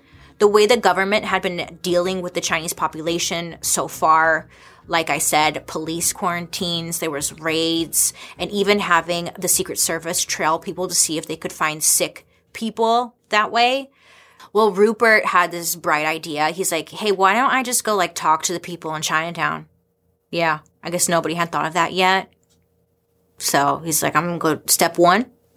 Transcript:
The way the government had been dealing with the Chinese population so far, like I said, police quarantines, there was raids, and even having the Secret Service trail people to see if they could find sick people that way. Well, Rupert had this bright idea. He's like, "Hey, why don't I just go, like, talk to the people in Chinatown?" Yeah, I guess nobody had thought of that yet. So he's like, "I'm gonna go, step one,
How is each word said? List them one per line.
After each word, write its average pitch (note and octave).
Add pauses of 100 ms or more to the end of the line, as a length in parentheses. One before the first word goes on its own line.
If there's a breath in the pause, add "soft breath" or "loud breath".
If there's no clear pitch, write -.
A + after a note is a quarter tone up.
(380 soft breath)
The G#3
way G#3+
the A#3+
government G3
had F#3+
been F3
dealing F3+
with F3
the F3+
Chinese E3+
population E3+
so -
far, D#3+ (400 loud breath)
like E3
I D3
said, D3+
police E3
quarantines, E3+
there D#3+
was D3
raids, E3 (240 loud breath)
and F3
even G3+
having E3+ (100)
the F3+
Secret -
Service E3
trail E3
people F3
to F3+
see D#3+
if D3+
they D#3+
could -
find D#3
sick - (260)
people A3+ (140)
that G#3+
way. B3 (640 loud breath)
Well, G#3+
Rupert A3
had F3
this E3+
bright D#3
idea. D#3
He's F3
like, D#3+
"Hey, G#3
why F#3+
don't B3
I C4
just A#3+
go, G#3+
like, E3+
talk D#3+
to F#3
the F3
people E3
in D#3
Chinatown?" D#3+ (640)
Yeah, D#3+ (220)
I -
guess E3+
nobody E3
had E3+
thought D3+
of D#3
that E3
yet. F#3 (1040)
So C#3+
he's D#3+
like, C#3+
"I'm D#3+
gonna F3
go, D#3+
step E3+
one, F3 (280)